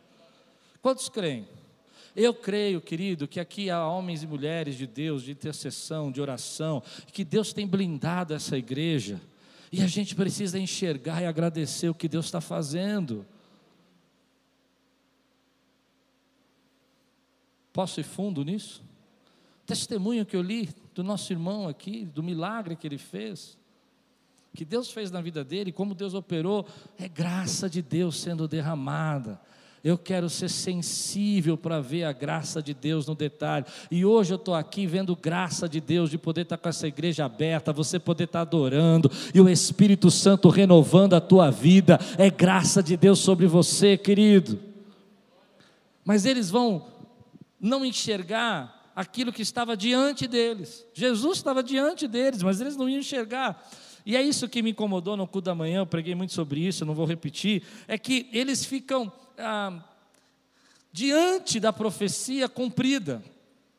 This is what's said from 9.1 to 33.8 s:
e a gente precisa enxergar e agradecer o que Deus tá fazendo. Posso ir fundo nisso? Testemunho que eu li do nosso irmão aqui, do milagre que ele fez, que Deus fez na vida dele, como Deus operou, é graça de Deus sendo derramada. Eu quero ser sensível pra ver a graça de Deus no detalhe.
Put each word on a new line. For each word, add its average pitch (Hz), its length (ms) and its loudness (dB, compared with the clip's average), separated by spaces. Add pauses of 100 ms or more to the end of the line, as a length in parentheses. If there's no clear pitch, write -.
e 180 80 -2
a 190 60 2
gente 190 280 -4
precisa 190 440 -4
enxergar 165 640 -6
e 180 40 -4
agradecer 165 600 -4
o 160 60 -2
que 165 120 -6
Deus 156 240 -6
tá 170 100 -6
fazendo. 165 840 -6 (4000)
Posso 185 260 -6
ir - 60 -6
fundo 185 400 -6
nisso? 202 380 -10 (840)
Testemunho 220 600 -4
que - 100 -6
eu 180 60 -2
li 202 260 -6 (260)
do 180 80 -6
nosso 196 300 -6
irmão 190 340 -6
aqui, 202 380 -12
do 156 180 -10
milagre 175 540 -8
que 156 100 -12
ele 143 120 -10
fez, - 580 -14 (1000)
que 165 100 -14
Deus 226 280 -6
fez 208 180 -10
na 175 100 -8
vida 165 220 -8
dele, 180 300 -8
como 196 240 -8
Deus 190 180 -8
operou, 190 500 -4 (320)
é 185 120 -12
graça 175 600 -6
de 170 140 -6
Deus 165 380 -4
sendo 165 260 -6
derramada. 147 920 -6 (420)
Eu 170 160 2
quero 175 320 -4
ser - 180 -6
sensível 180 1080 -2
pra 160 220 -4
ver 147 240 -6
a 151 80 -4
graça 156 500 -6
de 147 100 -8
Deus 147 340 -4
no 156 100 -6
detalhe. 151 500 -4 (240)